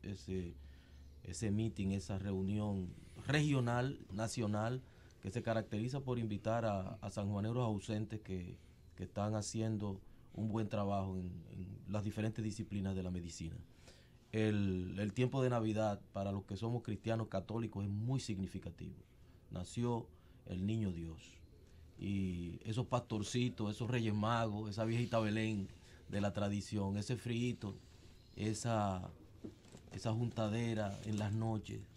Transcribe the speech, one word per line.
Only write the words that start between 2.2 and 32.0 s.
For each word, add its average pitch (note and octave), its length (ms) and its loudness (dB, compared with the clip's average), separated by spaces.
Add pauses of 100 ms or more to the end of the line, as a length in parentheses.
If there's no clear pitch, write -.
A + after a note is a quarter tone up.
regional, C3+ 720 4 (140)
nacional, A2 720 2 (380)
que G2+ 100 -4
se A#2+ 100 -2
caracteriza A2+ 600 0
por B2+ 180 0
invitar A2 460 2
a, F#2+ 360 0
a G2+ 80 -6
sanjuaneros G#2 560 2
ausentes G#2+ 540 0
que, F#2 380 -6 (380)
que F#2 100 -6
están G#2 280 0
haciendo G#2+ 640 0 (340)
un A2 160 0
buen G#2+ 180 2
trabajo G2 500 2
en, F2+ 140 -4 (180)
en F#2+ 380 -8
las G2+ 160 0
diferentes G#2+ 400 0
disciplinas G2+ 520 0
de F#2+ 60 0
la F#2 80 0
medicina. F2 460 -4 (760)
El, G2+ 680 4
el G#2 140 2
tiempo B2+ 280 4
de B2+ 80 6
Navidad G#2+ 520 4 (100)
para G2 220 0
los G2 100 0
que G2+ 140 -4
somos A#2 260 0
cristianos A2 460 0
católicos G2+ 560 -2
es G2+ 40 0
muy A2+ 300 2
significativo. F#2 800 -4 (520)
Nació A#2 600 -2 (360)
el F#2 200 -2
niño A2 260 2
Dios. E2 480 -8 (580)
Y F#2 680 -2
esos A2 200 0
pastorcitos, A#2 880 0
esos G#2+ 160 -2
reyes A2+ 240 2
magos, G#2+ 560 2
esa G#2+ 140 0
viejita A#2 360 4
Belén G#2+ 500 2 (400)
de G2 100 0
la G2+ 140 2
tradición, G2+ 640 0
ese G#2 180 0
friito, A#2 640 -2 (580)
esa, G#2 760 2 (840)
esa A2 180 -2
juntadera A2 920 0
en G#2+ 120 0
las G#2 140 2
noches, A2 480 0 (180)